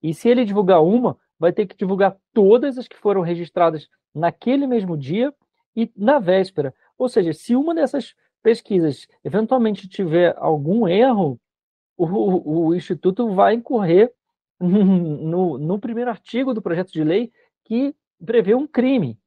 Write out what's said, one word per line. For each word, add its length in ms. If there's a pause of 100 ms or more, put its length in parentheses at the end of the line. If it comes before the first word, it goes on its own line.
E 120
se 160
ele 160
divulgar 380
uma, 340 (200)
vai 160
ter 120
que 120
divulgar 400 (160)
todas 440
as 100
que 100
foram 240
registradas 680 (260)
naquele 540
mesmo 300
dia 360 (420)
e 200
na 240
véspera. 540 (240)
Ou 100
seja, 240
se 240
uma 180
dessas 420 (260)
pesquisas 680 (160)
eventualmente 640
tiver 500
algum 500
erro, 520 (580)
o, 80
o, 600
o 80
Instituto 580
vai 200
incorrer 580 (240)
<laughs> 240
no, 1000
no 220
primeiro 300
artigo 440
do 80
projeto 300
de 120
lei 280 (320)
que 320 (300)
prevê 280
um 140
crime. 600